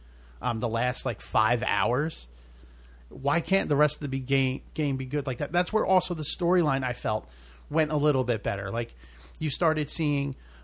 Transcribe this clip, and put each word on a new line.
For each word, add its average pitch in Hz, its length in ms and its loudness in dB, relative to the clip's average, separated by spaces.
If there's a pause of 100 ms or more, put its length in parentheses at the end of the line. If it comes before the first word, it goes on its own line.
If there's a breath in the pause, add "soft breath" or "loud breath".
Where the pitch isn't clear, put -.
(400 soft breath)
um, 113 200 -2
the 117 80 0
last, 120 360 -2
like, 120 160 -4
five 113 460 2
hours. 120 600 0 (840 soft breath)
Why 139 320 0
can't 190 280 2
the 151 80 2
rest 147 200 4
of - 40 -20
the 143 80 -4
be-, 135 120 -2
game, 131 420 0 (120)
game 143 220 0
be 131 100 -6
good 139 200 -2
like 127 120 -2
that? 147 140 -4
That's 175 200 0
where 214 120 2
also 180 300 2
the 156 100 -6
storyline, 165 580 0
I 123 120 -2
felt, 110 340 -4 (400 soft breath)
went 151 220 0
a 156 60 0
little 143 280 2
bit 117 180 0
better. 101 280 -4
Like, 117 240 -4 (440 soft breath)
you 156 120 -2
started 156 400 0
seeing, 143 460 -2 (280 soft breath)